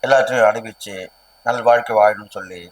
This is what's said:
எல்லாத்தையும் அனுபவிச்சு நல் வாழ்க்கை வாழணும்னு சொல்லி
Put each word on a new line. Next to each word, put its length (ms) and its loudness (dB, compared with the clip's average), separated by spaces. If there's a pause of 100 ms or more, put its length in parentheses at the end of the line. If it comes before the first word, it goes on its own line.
எல்லாத்தையும் 460 4
அனுபவிச்சு 440 -8 (520)
நல் 220 -2
வாழ்க்கை 280 2
வாழணும்னு 400 0
சொல்லி 240 -14 (120)